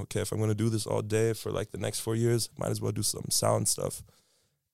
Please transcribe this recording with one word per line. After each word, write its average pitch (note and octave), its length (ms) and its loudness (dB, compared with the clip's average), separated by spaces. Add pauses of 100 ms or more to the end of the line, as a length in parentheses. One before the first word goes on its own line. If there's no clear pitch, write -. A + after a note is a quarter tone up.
okay, - 200 -2
if F#2 100 -4
I'm G#2 80 0
gonna G#2+ 140 2
do A2 160 2
this A2 160 -2
all G#2+ 160 0
day A2 320 2
for, - 180 -6
like, F#2+ 200 -4
the - 60 -8
next A2 220 -4
four A2+ 160 -2
years, A#2 400 2
might - 140 -2
as G#2+ 100 -2
well G#2+ 120 0
do G#2 100 0
some - 280 -2
sound A2 380 2
stuff - 340 -2 (720)